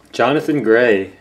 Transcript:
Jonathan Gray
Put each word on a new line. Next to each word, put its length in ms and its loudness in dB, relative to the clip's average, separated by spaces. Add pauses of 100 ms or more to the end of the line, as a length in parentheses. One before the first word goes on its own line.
(120)
Jonathan 500 -2
Gray 580 2